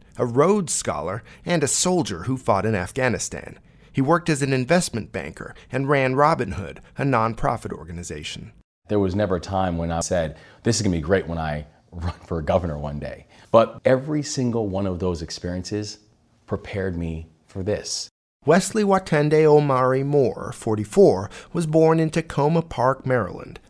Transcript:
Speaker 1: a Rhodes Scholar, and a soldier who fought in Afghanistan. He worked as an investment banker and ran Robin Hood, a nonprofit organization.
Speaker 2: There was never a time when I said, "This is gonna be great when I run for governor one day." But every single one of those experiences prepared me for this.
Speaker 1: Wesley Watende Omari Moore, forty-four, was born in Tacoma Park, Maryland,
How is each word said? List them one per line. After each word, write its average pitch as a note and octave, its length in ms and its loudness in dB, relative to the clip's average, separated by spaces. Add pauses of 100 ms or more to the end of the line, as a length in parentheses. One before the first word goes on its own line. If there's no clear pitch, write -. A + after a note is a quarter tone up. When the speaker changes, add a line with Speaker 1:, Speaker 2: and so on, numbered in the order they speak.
(180)
Speaker 1:
a B2+ 80 -2
Rhodes D3+ 460 2
Scholar, F2 520 -4 (200)
and E3+ 200 0
a C3 40 2
soldier A#2 560 0
who B2+ 140 -2
fought G2+ 300 0
in A2 80 0
Afghanistan. G2 840 -4 (340)
He C#3 100 0
worked E3 280 2
as C#3+ 140 0
an C3+ 100 0
investment C3 580 0
banker - 440 -10 (160)
and C3+ 180 -2
ran C3 260 2
Robin C#3+ 360 2
Hood, E2 300 -10 (140)
a - 80 -4
nonprofit A#2 720 0
organization. E2 760 -12 (360)
Speaker 2:
There G#2 120 2
was F#2+ 160 2
never F#2+ 220 0
a E2+ 40 -8
time F#2 360 -2
when E2 140 -2
I E2 100 -2
said, E2 360 -2 (240)
"This A2+ 140 0
is G#2 80 -2
gonna F#2 120 2
be D#2+ 60 0
great E2 260 2
when E2+ 120 -4
I D2+ 260 -6 (260)
run F2 220 -6 (100)
for E2+ 200 -4
governor E2+ 340 0
one D2 220 -8
day." - 260 -12 (260)
But A2+ 320 6
every C#3+ 380 2
single A#2 480 -2
one G2 160 -2
of F#2 140 -2
those F2 240 -2
experiences F2+ 720 -6 (480)
prepared F#2+ 500 -6
me E2 320 -6 (200)
for F#2+ 160 -10
this. - 460 -4 (360)
Speaker 1:
Wesley F#3 380 2
Watende D#3 600 2
Omari C3+ 600 4
Moore, C#3 500 0
forty-four, G#2+ 760 2 (200)
was E3+ 140 -2
born D#3+ 340 6
in D#3 120 0
Tacoma D#3+ 500 0
Park, C3 420 0
Maryland, A#2+ 560 -4 (100)